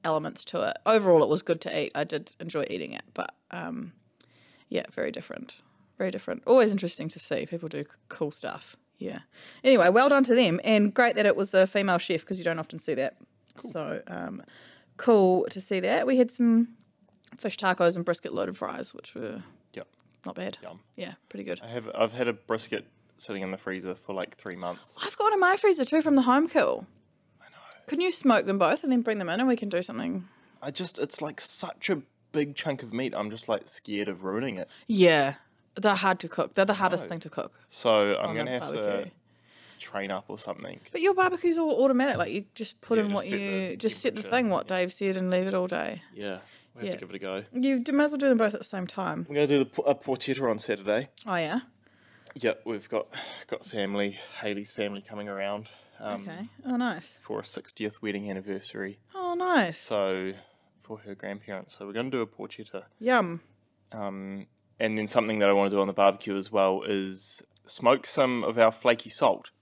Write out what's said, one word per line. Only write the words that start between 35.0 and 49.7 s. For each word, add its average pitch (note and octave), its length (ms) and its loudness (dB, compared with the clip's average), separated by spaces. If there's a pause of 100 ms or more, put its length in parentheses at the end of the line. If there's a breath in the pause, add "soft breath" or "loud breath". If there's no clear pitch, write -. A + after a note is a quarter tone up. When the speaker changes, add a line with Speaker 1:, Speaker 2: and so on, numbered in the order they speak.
Speaker 1:
They're G3+ 180 4
hard F#3 260 2
to E3 80 -10
cook. - 260 -4
They're G3 120 4
the G#3 80 2
Speaker 2:
I - 20 0
Speaker 1:
hardest F3+ 280 0
Speaker 2:
know. F2 60 -8
Speaker 1:
thing E3+ 100 -8
to D#3 100 -14
cook - 280 -10 (120)
Speaker 2:
So G#2 480 4
I'm G#2 120 -2
Speaker 1:
on G#2+ 60 -4
Speaker 2:
gonna A#2 140 -4
Speaker 1:
the B2 140 -2
Speaker 2:
have - 80 -6
to - 100 -4
Speaker 1:
barbecue. G2+ 280 -2 (680 soft breath)
Speaker 2:
train G2 320 -8
up F#2+ 180 -4
or G#2 100 -10
something. - 420 -10 (100)
Speaker 1:
But F4 100 -6
your F#4 140 4
barbecue's F4+ 440 2
all D4+ 260 2
automatic. C4 320 2
Like, C#3 160 -2
you G3 120 -6 (100)
just - 260 -10
put A3+ 180 0
Speaker 2:
Yeah, G#3+ 60 2
Speaker 1:
in G3+ 60 -2
Speaker 2:
just G3+ 40 0
Speaker 1:
what G3 120 0
Speaker 2:
set G3 100 -4
the G3 340 -4
Speaker 1:
you, - 60 -8
just - 240 -2
set F3+ 160 -2
the G#3+ 60 -8
Speaker 2:
temperature. G3+ 200 -2
Speaker 1:
thing, G#3+ 80 0
what - 200 0
Speaker 2:
Yeah. F#3 80 0
Speaker 1:
Dave F3+ 140 0
said, F#3+ 240 -2
and F#3 140 -2
leave F#3 160 2
it F#3+ 80 -2
all F#3 140 0
day. - 340 -4 (100)
Speaker 2:
Yeah. - 280 -8 (340 soft breath)
We A#2+ 60 -20
have G#2+ 60 -8
Speaker 1:
Yeah. F#2+ 60 -6
Speaker 2:
to - 60 -6
give F2+ 120 -14
it F#2+ 60 -12
a - 40 -10
go. F#2+ 320 -6
Speaker 1:
You C4 260 0
d-, A#3+ 140 -4
might C#4+ 120 2
as D4 80 0
well C#4+ 60 -6
do C#4 100 2
them B3 100 6
both G#3+ 140 2
at G#3 80 -10
the - 40 -14
same F#3 220 -8
time. E3+ 420 -6
Speaker 2:
We're C#3+ 80 -10
gonna D3 100 4
do C#3+ 140 6
the C3+ 60 2
p-, - 200 -6